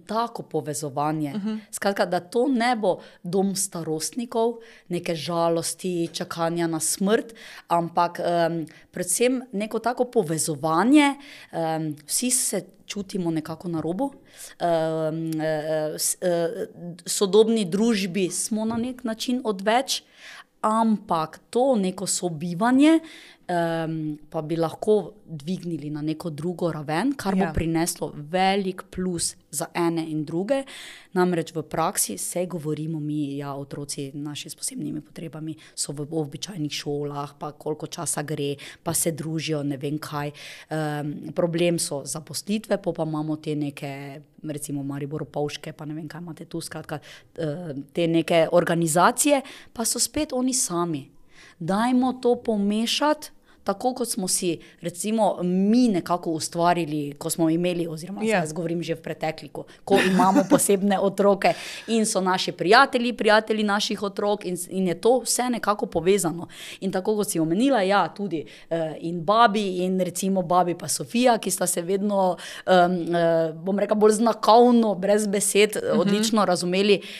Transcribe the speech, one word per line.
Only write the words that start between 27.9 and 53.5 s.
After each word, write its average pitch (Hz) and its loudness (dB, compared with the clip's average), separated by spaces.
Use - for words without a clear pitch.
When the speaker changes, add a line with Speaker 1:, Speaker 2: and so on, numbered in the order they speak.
Speaker 1:
velik 185 0
plus 180 -4
za - -6
ene 170 0
in 156 -4
druge. 196 -2
Namreč 180 0
v 156 -4
praksi 165 -2
se - -4
govorimo 156 -6
mi, 147 -4
ja, 143 -8
otroci 139 -10
naši 147 -10
s - -14
posebnimi 151 -8
potrebami 156 -12
so - -8
v 143 -8
običajnih 156 -6
šolah, 143 -6
pa 151 -10
koliko 151 -8
časa 156 -6
gre, 143 -4
pa 165 -4
se - 0
družijo, 156 -4
ne 143 -2
vem 143 -4
kaj. 147 -6
Em, 151 -4
problem 170 2
so 147 -4
zaposlitve, 190 -4
pol 180 -4
pa 165 -2
imamo 156 -4
te 151 -6
neke, 143 -6
recimo 143 -6
v 135 -6
Mariboru 143 -6
Povške, 147 -6
pa 156 -14
ne 151 -8
vem 156 -10
kaj 160 -14
imate 165 -14
tu, 165 -10
skratka, 156 -10
eh, 165 -6
te 170 0
neke 165 4
organizacije, 175 4
pa - -8
so - -2
spet 294 -2
oni 254 0
sami. 170 -2
Dajmo 247 2
to 247 2
pomešati, 233 0